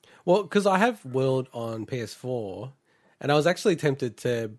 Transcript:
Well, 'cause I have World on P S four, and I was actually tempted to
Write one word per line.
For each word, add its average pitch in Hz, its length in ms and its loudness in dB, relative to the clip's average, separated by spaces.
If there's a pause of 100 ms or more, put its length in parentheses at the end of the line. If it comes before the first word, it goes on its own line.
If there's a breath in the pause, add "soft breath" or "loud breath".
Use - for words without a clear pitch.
(240 soft breath)
Well, 185 240 4
'cause 202 180 2
I 190 120 4
have 226 260 2
World 131 500 0
on 113 320 -6
P 127 140 -6
S 110 140 -8
four, 117 580 -8 (480)
and 135 120 0
I 147 40 4
was 151 120 4
actually 180 280 2
tempted 135 420 -2
to 117 300 -2 (120)